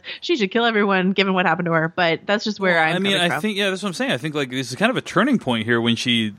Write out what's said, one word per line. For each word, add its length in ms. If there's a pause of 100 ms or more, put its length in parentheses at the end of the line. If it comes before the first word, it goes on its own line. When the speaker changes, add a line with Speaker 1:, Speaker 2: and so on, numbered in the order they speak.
(220)
Speaker 1:
She 160
should 120
kill 140
everyone, 480
given 220
what 100
happened 220
to 60
her." 220
But 300
that's 180
just 160
where 180
Speaker 2:
Well, 80
Speaker 1:
I'm 120
Speaker 2:
I 40
mean, 120
Speaker 1:
coming 200
Speaker 2:
I 20
Speaker 1:
from. 80
Speaker 2:
think, 160
yeah, 100
that's 140
what 80
I'm 20
saying. 200
I 40
think, 180
like, 140
this 220
is 60
kind 120
of 80
a 60
turning 360
point 280
here 120
when 160
she 440